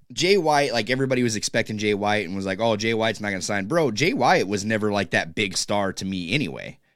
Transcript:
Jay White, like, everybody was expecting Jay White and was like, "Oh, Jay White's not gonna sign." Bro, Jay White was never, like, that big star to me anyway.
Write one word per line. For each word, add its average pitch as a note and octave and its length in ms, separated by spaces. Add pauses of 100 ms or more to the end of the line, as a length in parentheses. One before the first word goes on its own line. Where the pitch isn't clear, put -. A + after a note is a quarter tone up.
(120)
Jay F3 260
White, D3 340
like, A2+ 180
everybody C3 320
was A2+ 140
expecting A2 420
Jay G#2+ 160
White G#2 320
and F2+ 80
was G2 120
like, F#2+ 140
"Oh, A2+ 160
Jay A2+ 180
White's A2 260
not G#2 100
gonna F#2 120
sign." G2+ 240
Bro, D3 260
Jay D3 220
White C3+ 340
was G2+ 160
never, G#2+ 260
like, G2+ 200
that E2+ 240
big G2+ 220
star G2+ 360
to - 120
me F#2 280
anyway. D2+ 460 (180)